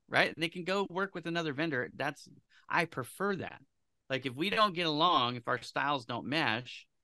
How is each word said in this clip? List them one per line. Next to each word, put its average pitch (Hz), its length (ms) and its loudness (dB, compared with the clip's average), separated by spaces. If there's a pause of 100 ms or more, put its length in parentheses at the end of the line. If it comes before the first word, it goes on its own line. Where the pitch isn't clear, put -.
right? 170 260 2
And 151 80 -8
they 165 60 2
can 175 160 -8
go 190 240 0
work 190 260 -4
with 170 120 -8
another 165 260 -2
vendor. 160 420 -2
That's, - 320 -4 (400)
I 165 200 2
prefer 185 500 -4
that. - 240 -8 (480)
Like, 131 160 -2
if 123 100 -4
we 160 140 -2
don't 170 260 4
get 175 120 0
along, 147 500 4
if 120 120 -10
our 127 120 0
styles 139 460 0
don't 117 180 -4
mesh, 123 600 0 (180)